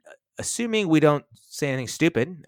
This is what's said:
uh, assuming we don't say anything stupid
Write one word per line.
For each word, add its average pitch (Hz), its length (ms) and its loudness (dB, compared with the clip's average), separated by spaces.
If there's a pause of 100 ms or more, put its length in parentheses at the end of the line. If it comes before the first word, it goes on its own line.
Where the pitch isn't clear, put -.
uh, - 60 -20 (280)
assuming 220 500 -2
we 156 100 6
don't 147 260 4 (100)
say - 340 -8
anything 131 180 -4
stupid 156 600 -2